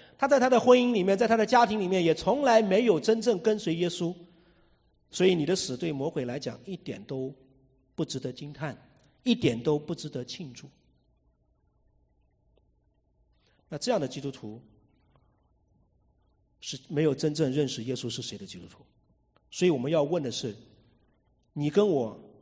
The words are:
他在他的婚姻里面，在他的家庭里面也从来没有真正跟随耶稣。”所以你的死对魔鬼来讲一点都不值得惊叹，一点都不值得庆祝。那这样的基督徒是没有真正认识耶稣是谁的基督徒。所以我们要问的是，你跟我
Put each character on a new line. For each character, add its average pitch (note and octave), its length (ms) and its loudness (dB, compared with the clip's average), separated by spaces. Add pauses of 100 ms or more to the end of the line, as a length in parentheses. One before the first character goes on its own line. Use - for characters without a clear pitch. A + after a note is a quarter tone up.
(160)
他 C#4 100 0
在 C4+ 140 4
他 B3 80 4
的 B3 100 6
婚 B3 220 8
姻 B3 120 2
里 F#3 120 2
面， G3 120 4
在 A3 120 2
他 A3+ 80 4
的 A3 80 2
家 A#3+ 220 6
庭 G#3+ 120 -2
里 F#3+ 80 -2
面 F#3 160 0
也 D#3+ 120 4
从 A3+ 260 0
来 A#3 220 6
没 G#3 240 2
有 F3 120 4
真 A3+ 220 0
正 G3+ 180 0
跟 G#3+ 200 0
随 E3 160 -2
耶 E3+ 120 -2
稣。” F3 280 -4 (960)
所 F3+ 160 2
以 F3+ 80 6
你 D3+ 120 0
的 F3+ 100 0
死 - 180 -6
对 D#3+ 160 -6
魔 C#3+ 200 -4
鬼 C3 160 -4
来 B2 120 -6
讲 A2+ 280 -10
一 F#3+ 100 -10
点 G2 280 -12
都 C3+ 300 -8 (600)
不 D#3+ 100 -4
值 C3+ 160 -6
得 B2+ 100 -6
惊 C#3+ 220 -14
叹， D3 240 -10 (460)
一 A#3+ 120 2
点 A#3 240 2
都 D3+ 200 0
不 D#3+ 160 -8
值 - 120 -10
得 C3 160 -8
庆 C3+ 300 -14
祝。 C3 160 -20 (3000)
那 D3+ 80 -8
这 A#3+ 120 -2
样 A3 80 2
的 C#3 80 -2
基 C#3 140 -10
督 C#3 100 -8
徒 A2 300 -14 (2000)
是 - 180 -12 (100)
没 D#3 160 0
有 C#3+ 100 4
真 D3+ 200 -2
正 D3+ 160 0
认 C#3 160 0
识 A#2 180 -8
耶 B2+ 100 -4
稣 A#2+ 160 -6
是 B2 100 -6
谁 A2 160 -10
的 G2 80 -16
基 F2+ 140 -16
督 - 80 -18
徒。 - 180 -20 (640)
所 - 160 0
以 F3+ 40 6
我 C#3 80 2
们 C3+ 120 -4
要 D#3 120 2
问 D#3 200 -2
的 B2 80 -6
是， A2 240 -6 (1000)
你 D3 160 -2
跟 G#3 180 2
我 B2 320 -2 (220)